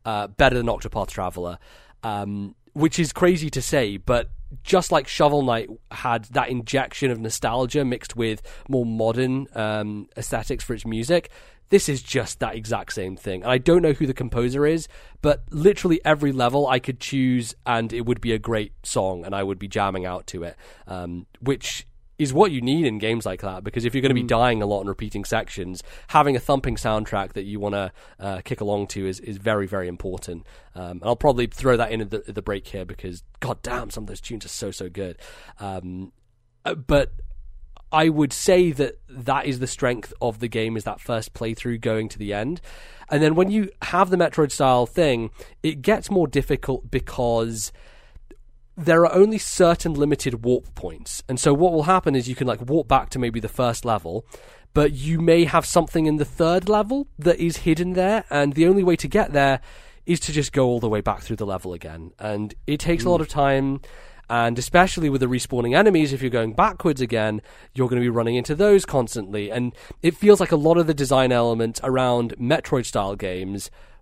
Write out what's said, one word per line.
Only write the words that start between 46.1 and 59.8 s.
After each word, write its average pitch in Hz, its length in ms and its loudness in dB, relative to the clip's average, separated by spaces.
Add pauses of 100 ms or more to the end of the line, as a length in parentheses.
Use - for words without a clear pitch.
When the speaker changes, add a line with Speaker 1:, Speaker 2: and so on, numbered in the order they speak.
Speaker 1:
more 175 160 4
difficult 131 640 -2
because 117 800 -2 (1080)
there 165 240 4
are 165 120 6
only 208 240 6
certain 170 560 2
limited 139 520 0
warp 123 280 0
points. - 540 -12
And 131 100 -4
so 143 160 4
what 170 200 4
will 156 100 2
happen 175 320 2
is 123 140 -2
you 127 60 -6
can, 131 120 -2
like, 113 140 -2
warp 143 260 0
back 131 220 2
to 131 100 -6
maybe 117 220 -2
the 107 80 -6
first 120 340 -2
level, 107 420 -4 (480)
but 147 200 4
you 151 260 -2
may 170 240 6
have 160 220 2
something 160 400 2
in 151 100 2
the 147 80 0
third 180 460 0
level 214 380 0 (100)
that 160 220 4
is 170 180 0
hidden 175 340 0
there, 185 380 2
and 143 240 2
the 160 120 4
only 190 160 6
way 175 140 4
to - 140 -2
get 196 240 2
there 139 260 4 (460)